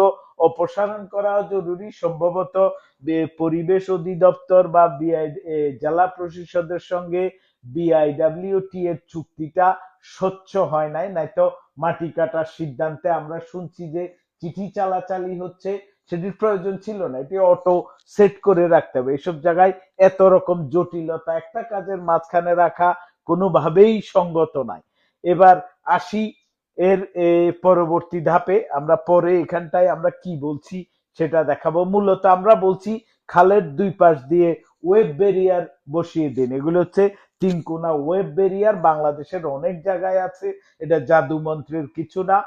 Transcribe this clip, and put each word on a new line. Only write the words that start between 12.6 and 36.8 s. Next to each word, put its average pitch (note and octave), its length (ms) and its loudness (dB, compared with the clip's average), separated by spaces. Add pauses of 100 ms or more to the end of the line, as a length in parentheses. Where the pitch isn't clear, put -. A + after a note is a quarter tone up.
আমরা D#3+ 300 -6 (120)
শুনছি F3 400 -14
যে F3 120 -6 (380)
চিঠি F3 240 -10 (100)
চালাচালি F#3 640 -4
হচ্ছে, F3+ 320 -10 (340)
সেটির F3+ 340 -8
প্রয়োজন G3 380 -2
ছিল F#3+ 300 -8
না। B2+ 120 -10
এটি D3+ 180 -8
অটো F3+ 460 4 (220)
সেট G3+ 360 2
করে F3 260 4
রাখতে D#3+ 320 2
হবে। C3 140 -2
এসব D3 280 -8
জায়গায় F3+ 320 4 (240)
এত F#3+ 240 4
রকম F3+ 480 4
জটিলতা E3 640 -4
একটা E3 300 -8
কাজের F#3+ 380 -8
মাঝখানে E3+ 540 0
রাখা F3 400 2 (300)
কোনোভাবেই F3+ 760 2
সঙ্গত E3 560 -2
নয়। G#2+ 240 -6 (420)
এবার F3+ 320 6 (280)
আসি G#3+ 500 -4 (440)
এর, F#3+ 220 2 (160)
এ, F3 360 4 (120)
পরবর্তী E3+ 580 2
ধাপে, F3 360 2 (120)
আমরা D3+ 260 0
পরে F3 440 2
এখানটায় F3 560 0
আমরা E3 140 -2
কি F3 300 -10
বলছি D3+ 460 -10 (320)
সেটা D#3+ 260 0
দেখাবো। D#3+ 420 -2
মূলত F#3+ 400 0
আমরা F#3+ 300 6
বলছি F#3+ 360 0 (360)
খালের F3+ 480 4
দুই F#3+ 140 0
পাশ E3 340 4
দিয়ে E3+ 260 2 (380)
ওয়েব G3 300 4
ব্যারিয়ার F#3 480 2 (260)
বসিয়ে D#3+ 380 -4
দিন। B2 220 -2
এগুলো D3+ 280 -2
হচ্ছে G3 300 0 (300)